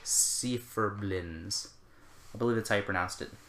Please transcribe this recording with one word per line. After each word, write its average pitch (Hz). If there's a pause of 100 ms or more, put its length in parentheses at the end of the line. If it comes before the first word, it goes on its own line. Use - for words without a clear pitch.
Sifferblins. 98 (640)
I -
believe 120
that's 110
how 110
you 101
pronounced 92
it. - (200)